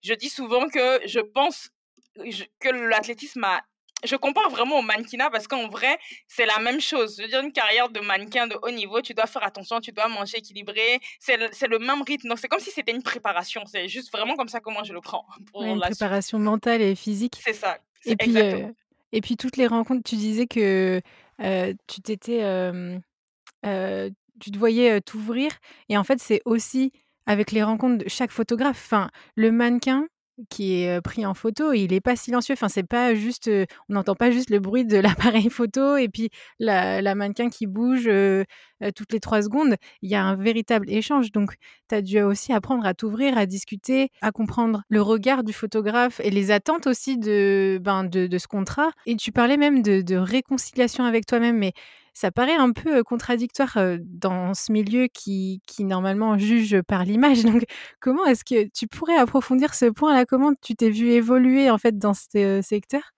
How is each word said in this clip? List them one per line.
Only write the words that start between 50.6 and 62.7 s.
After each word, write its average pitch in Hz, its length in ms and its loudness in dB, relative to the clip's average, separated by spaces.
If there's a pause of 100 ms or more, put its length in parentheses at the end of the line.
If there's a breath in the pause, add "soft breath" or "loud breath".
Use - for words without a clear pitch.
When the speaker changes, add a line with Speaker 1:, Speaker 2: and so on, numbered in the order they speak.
Speaker 2:
avec 226 200 0
toi-même, 233 320 2
mais 196 160 0 (420 loud breath)
ça 202 160 -2
paraît 262 240 2
un 262 180 4
peu, 302 240 0
euh, 240 60 4
contradictoire, 240 760 -2
euh, 185 240 2
dans 180 540 -2
ce - 180 -4
milieu 214 340 2
qui, 190 600 -6
qui - 180 -6
normalement 196 540 0
juge 208 420 4
par 180 240 0
l'image. 233 400 4
<laughs> 233 160 6
Donc, 226 40 0 (360 loud breath)
comment 285 240 0
est-ce 254 180 2
que 220 320 2
tu - 120 -6
pourrais 330 320 0
approfondir 262 560 2
ce - 100 2
point-là ? 254 400 4
Comment 269 280 4 (100)
tu - 120 -6
t'es 226 140 4
vue 220 220 2
évoluer, 254 580 6
en 226 80 6
fait, 214 220 2
dans 202 160 2
ce, - 240 -4
euh, 196 240 4
secteur ? 214 400 -2 (160)